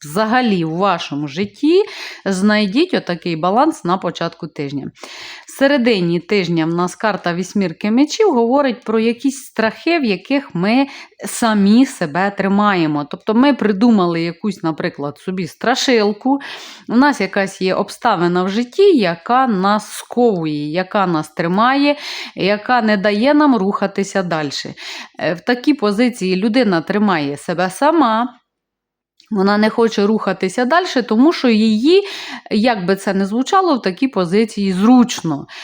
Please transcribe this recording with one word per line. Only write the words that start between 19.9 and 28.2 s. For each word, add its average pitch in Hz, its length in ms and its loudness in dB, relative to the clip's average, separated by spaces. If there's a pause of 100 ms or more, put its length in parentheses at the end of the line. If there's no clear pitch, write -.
сковує, 160 800 -2
яка 185 340 -2
нас 160 220 -2
тримає, 254 680 0 (380)
яка 208 480 0
не 214 140 2
дає 208 380 2
нам 294 220 4
рухатися 196 640 -2
дальше. 160 520 -6 (440)
Е, 165 160 -2
в 170 60 -14
такій 247 340 0
позиції 208 640 0
людина 208 440 0
тримає 170 560 -2
себе 180 340 -4
сама, 262 580 0 (1040)